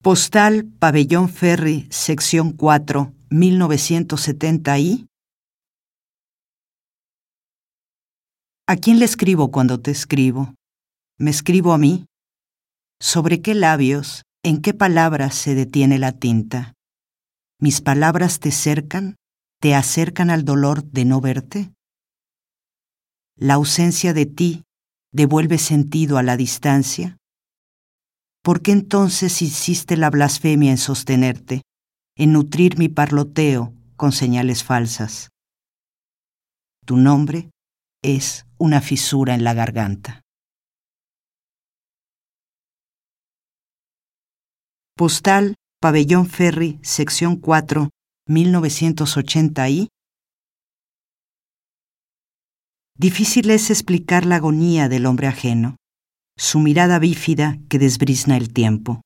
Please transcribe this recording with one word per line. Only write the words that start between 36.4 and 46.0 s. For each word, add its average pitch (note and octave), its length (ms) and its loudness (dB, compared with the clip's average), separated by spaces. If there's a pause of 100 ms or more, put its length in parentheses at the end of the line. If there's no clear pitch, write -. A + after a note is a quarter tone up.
Tu B2+ 100 0
nombre D3 540 2 (500)
es - 460 -4 (100)
una D#3 240 2
fisura C3+ 540 -2
en A#2 100 -2
la A#2 80 0
garganta. A2+ 680 -6 (4000)
Postal G3 600 0 (240)
Pabellón D#3+ 460 2